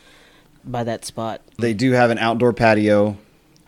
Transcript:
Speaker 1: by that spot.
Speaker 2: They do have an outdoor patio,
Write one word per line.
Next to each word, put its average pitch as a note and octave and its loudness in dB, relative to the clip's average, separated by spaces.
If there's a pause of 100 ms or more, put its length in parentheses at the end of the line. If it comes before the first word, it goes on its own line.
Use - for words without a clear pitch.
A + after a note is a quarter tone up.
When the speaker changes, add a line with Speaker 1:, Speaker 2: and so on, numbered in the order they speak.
(640)
Speaker 1:
by B2 -8
that A2+ -8
spot. A2+ -10 (180)
Speaker 2:
They A#2 -2
do B2 0
have B2 4
an A2+ -2
outdoor A#2 0
patio, G#2 2 (520)